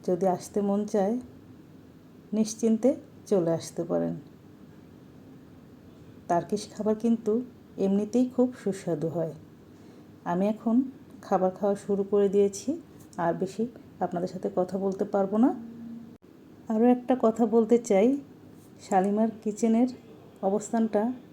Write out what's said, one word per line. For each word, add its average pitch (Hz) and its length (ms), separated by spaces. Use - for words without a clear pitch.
যদি 180 200
আসতে 180 340
মন 202 260
চায়, 214 340
নিশ্চিন্তে 220 640
চলে 170 240
আসতে 165 340
পারেন। 170 300
তার্কিশ 170 460
খাবার 214 200
কিন্তু 226 380
এমনিতেই 208 500
খুব 247 280
সুস্বাদু 165 440
হয়। 160 260
আমি 180 220
এখন 220 360
খাবার 185 280
খাওয়া 202 260
শুরু 202 260
করে 202 260
দিয়েছি, 202 540
আর 170 180
বেশি 185 320
আপনাদের 175 280
সাথে 185 260
কথা 185 240
বলতে 190 260
পারবো 202 340
না। 269 160
আরও 220 160
একটা 247 360
কথা 226 260
বলতে 226 320
চাই, 233 400
শালিমার 202 480
কিচেনের 226 460
অবস্থানটা 214 720